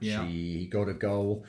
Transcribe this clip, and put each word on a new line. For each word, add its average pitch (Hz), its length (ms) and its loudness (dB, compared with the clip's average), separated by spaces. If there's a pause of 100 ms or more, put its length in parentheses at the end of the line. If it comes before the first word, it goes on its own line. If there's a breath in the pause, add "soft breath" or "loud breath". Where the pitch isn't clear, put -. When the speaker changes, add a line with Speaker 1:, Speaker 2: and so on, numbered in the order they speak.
Speaker 1:
Yeah. 107 240 0
Speaker 2:
He, 85 340 -2
he 90 60 -2
got 101 240 2
a 95 40 -2
goal, 101 560 0